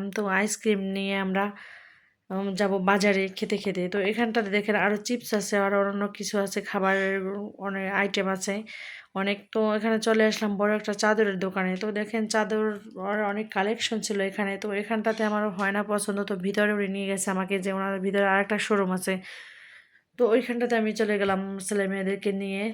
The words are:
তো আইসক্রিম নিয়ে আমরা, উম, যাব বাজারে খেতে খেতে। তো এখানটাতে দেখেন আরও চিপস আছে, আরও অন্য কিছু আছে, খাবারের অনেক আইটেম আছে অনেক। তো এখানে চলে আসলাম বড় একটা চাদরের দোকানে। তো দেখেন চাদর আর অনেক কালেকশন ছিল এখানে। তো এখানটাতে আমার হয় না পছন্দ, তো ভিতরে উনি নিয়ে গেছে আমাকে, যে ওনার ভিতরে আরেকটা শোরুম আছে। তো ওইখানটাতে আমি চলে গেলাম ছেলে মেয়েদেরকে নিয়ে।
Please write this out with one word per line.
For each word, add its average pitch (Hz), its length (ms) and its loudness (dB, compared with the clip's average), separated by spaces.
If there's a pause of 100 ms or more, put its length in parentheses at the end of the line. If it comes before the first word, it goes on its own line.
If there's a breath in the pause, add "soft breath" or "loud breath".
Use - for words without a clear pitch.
তো 202 100 -4 (100)
আইসক্রিম 202 500 2 (120)
নিয়ে 196 260 -2
আমরা, 190 260 2 (840 loud breath)
উম, 196 240 -2
যাব 196 180 2 (100)
বাজারে 196 400 4 (120)
খেতে 208 220 -4
খেতে। 190 340 -2
তো 202 120 -2
এখানটাতে 220 480 0
দেখেন 208 260 2
আরও 202 220 2
চিপস 240 340 -4
আছে, 208 260 0
আরও 196 220 2
অন্য 202 220 0 (100)
কিছু 202 260 -6
আছে, 196 240 -2
খাবারের 190 540 2 (420)
অনেক 190 340 -4
আইটেম 196 360 2
আছে 190 260 -2 (600 loud breath)
অনেক। 202 240 0 (120)
তো 220 100 0 (140)
এখানে 220 260 2
চলে 220 240 4
আসলাম 214 320 2
বড় 202 180 2
একটা 214 200 -2
চাদরের 208 440 2
দোকানে। 185 380 0
তো 190 160 -4
দেখেন 208 340 -2
চাদর 214 380 0 (380)
আর 202 220 0
অনেক 202 260 -2
কালেকশন 220 500 0
ছিল 202 200 -2
এখানে। 196 400 -2
তো 214 120 -6
এখানটাতে 214 520 0
আমার 214 260 2
হয় 196 220 0
না 202 120 0
পছন্দ, 202 400 -2
তো 202 120 -4
ভিতরে 202 360 2
উনি 208 160 0
নিয়ে 196 200 -4
গেছে 196 220 -2
আমাকে, 185 300 0
যে 190 120 -4
ওনার 190 280 -2
ভিতরে 196 280 2
আরেকটা 196 300 4
শোরুম 196 340 2
আছে। 185 200 0 (1080 loud breath)
তো 247 100 2
ওইখানটাতে 240 480 2
আমি 220 180 2
চলে 214 240 2
গেলাম 196 220 2 (200)
ছেলে 196 280 0
মেয়েদেরকে 196 440 -2
নিয়ে। 196 300 -4 (120)